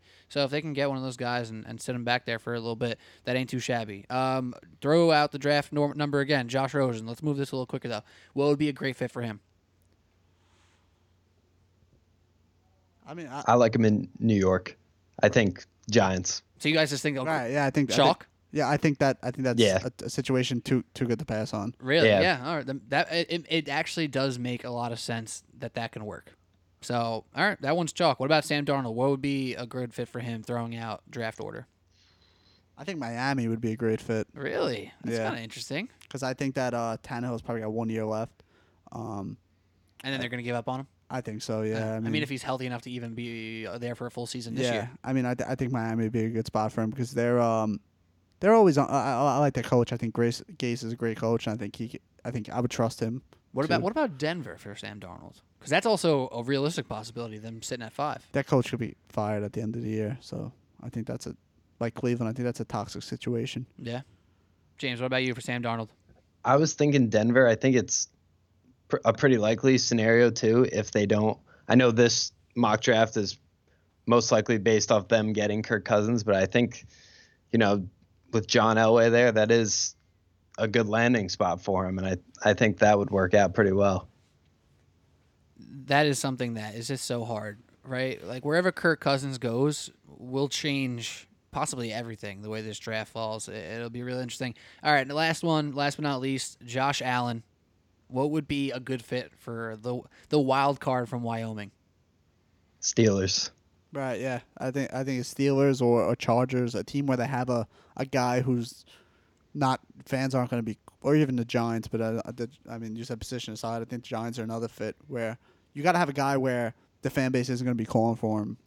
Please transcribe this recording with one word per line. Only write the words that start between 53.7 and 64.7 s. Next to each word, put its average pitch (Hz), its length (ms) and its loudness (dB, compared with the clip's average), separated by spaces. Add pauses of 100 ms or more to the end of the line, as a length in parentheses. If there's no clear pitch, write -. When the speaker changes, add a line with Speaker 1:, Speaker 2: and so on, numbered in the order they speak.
Speaker 2:
to 156 60 -2
Speaker 1:
what 190 60 0
about 233 280 -2
Denver 147 400 -6
for 101 180 -16
Sam 104 240 -14
Darnold? - 400 -6 (200)
'Cause - 100 -6
that's 180 160 6
also 160 440 4
a 117 120 -6
realistic 139 460 0
possibility, 113 500 -10
them 113 240 -12
sitting 120 240 -8
at 113 80 -16
five. 143 380 -6
Speaker 2:
That 143 140 0
coach 127 220 4
could - 100 -4
be - 160 -6 (140)
fired 104 340 -2
at 104 120 -6
the 120 80 -6
end 110 140 -6
of 120 60 -8
the 117 60 -6
year, 110 320 -4
so - 320 -12 (300)
I 120 80 -14
think 117 160 -8
that's 123 200 -10
a, - 80 -12 (460)
like 117 140 -4
Cleveland, 120 340 -2
I 113 60 -4
think 123 100 -6
that's 120 160 -4
a 113 60 -8
toxic 101 360 -8
situation. 123 640 -6 (140)
Speaker 1:
Yeah. 123 240 -8 (720)